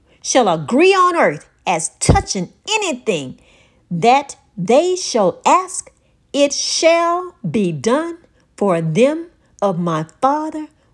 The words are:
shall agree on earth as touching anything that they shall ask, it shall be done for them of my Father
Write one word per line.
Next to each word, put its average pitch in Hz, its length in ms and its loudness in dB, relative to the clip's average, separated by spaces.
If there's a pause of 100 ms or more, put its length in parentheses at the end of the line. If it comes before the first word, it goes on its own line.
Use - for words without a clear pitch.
(240)
shall 247 240 2
agree 214 480 2
on 359 200 2
earth 180 320 0 (200)
as 170 320 -4
touching - 520 0 (160)
anything 247 720 -4 (540)
that 233 460 2 (200)
they 294 380 2
shall 208 500 -2
ask, 359 460 0 (420)
it 285 180 2
shall 339 840 0 (140)
be 175 220 -2
done 277 460 -2 (400)
for 180 240 0
them 254 460 0 (340)
of 196 160 -2
my 165 300 -4 (120)
Father 302 480 -2 (260)